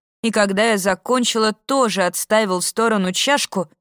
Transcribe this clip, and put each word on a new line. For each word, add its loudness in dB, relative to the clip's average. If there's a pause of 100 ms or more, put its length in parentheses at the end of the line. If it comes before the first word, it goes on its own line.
(220)
и 0
когда 2
я 2
закончила, 0
тоже 0
отставил 0
в -4
сторону 0
чашку -2 (120)